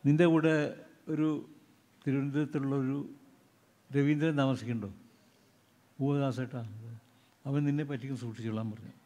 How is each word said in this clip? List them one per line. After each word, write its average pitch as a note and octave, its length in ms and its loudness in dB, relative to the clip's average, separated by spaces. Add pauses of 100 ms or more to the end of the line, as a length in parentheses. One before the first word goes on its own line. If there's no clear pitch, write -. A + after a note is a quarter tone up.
"നിൻ്റെ D#3 220 6
കൂടെ D#3+ 280 6 (540)
ഒരു D#3 180 0 (760)
തിരുവനന്തപുരത്തുള്ള C#3 760 0
ഒരു C3+ 200 0 (920)
രവീന്ദ്രൻ D3 480 2
താമസിക്കണ്ടോ?" A#2 520 0 (1080)
"ഉവ്വ് C#3+ 220 0
ദാസേട്ടാ, B2+ 420 -4 (800)
അവൻ C#3 200 0
നിന്നെ C#3+ 200 0
പറ്റിക്കും, C3+ 320 -6
സൂക്ഷിച്ചോളാൻ" A2 540 -4
പറഞ്ഞു. G2+ 240 -14 (120)